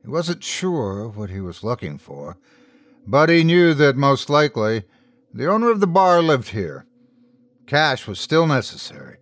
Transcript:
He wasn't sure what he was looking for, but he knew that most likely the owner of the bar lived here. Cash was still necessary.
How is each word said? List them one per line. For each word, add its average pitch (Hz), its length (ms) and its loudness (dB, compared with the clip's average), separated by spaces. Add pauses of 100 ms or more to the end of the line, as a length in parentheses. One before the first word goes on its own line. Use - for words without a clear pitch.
He - 60 -18
wasn't 165 360 -6
sure 113 640 -6
what 104 220 -10
he 95 100 -10
was 90 240 -12
looking 90 340 -6
for, 73 380 -16 (680)
but 147 240 4
he 165 140 4
knew 170 300 4
that 139 220 4
most 139 320 0
likely 113 560 0 (480)
the 139 160 -6
owner 226 220 2
of 214 100 0
the 196 60 4
bar 180 340 4
lived 151 280 2
here. 90 380 -8 (800)
Cash 143 400 0
was 101 140 -10
still 160 260 2
necessary. - 760 -6